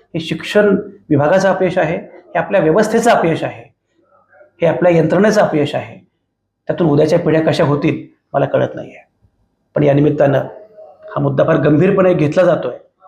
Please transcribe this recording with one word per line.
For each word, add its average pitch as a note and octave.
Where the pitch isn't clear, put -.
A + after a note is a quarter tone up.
हे E3
शिक्षण G3+
विभागाचं D#3+
अपयश F3+
आहे, E3
हे -
आपल्या F#3
व्यवस्थेचं G#3+
अपयश E3
आहे, G#2+
हे E3+
आपल्या E3+
यंत्रणेचं F3
अपयश D3+
आहे. A2+
त्यातून -
उद्याच्या D#3
पिढ्या D#3+
कशा D#3
होतील -
मला C#3
कळत B2+
नाहीये. -
पण -
या C#3
निमित्तानं D3
हा -
मुद्दा C#3
फार D#3+
गंभीरपणे F3+
घेतला D3+
जातोय C#3